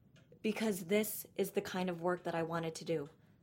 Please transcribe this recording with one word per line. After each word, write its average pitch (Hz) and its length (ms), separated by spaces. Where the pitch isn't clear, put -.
Because 214 380
this 208 460
is 196 140
the 202 100
kind 185 300
of 170 120
work 175 220
that 170 100
I 165 80
wanted 165 340
to - 80
do. 156 260